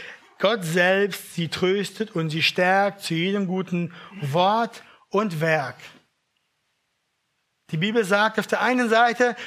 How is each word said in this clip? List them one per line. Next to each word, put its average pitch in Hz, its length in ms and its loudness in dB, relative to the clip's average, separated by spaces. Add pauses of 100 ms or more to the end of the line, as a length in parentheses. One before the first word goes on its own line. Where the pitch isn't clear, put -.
(380)
Gott 202 260 0
selbst 180 720 0
sie 170 100 -2
tröstet 190 720 -2
und 160 140 -2
sie 156 120 -4
stärkt 190 600 2
zu - 120 -4
jedem 190 320 0
guten 175 480 -4 (260)
Wort 190 640 0 (260)
und 190 320 -2
Werk. 156 360 0 (1900)
Die 165 60 -4
Bibel 214 280 0
sagt 208 360 2
auf - 80 -6
der 185 120 0
einen 240 280 2
Seite, 233 480 2 (100)